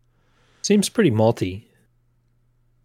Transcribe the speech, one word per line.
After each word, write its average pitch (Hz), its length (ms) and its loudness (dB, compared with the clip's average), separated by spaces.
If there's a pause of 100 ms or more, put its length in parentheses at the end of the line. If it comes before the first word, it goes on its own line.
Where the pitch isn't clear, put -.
(640)
Seems 202 260 0
pretty 185 220 0
malty. 107 520 -2 (1200)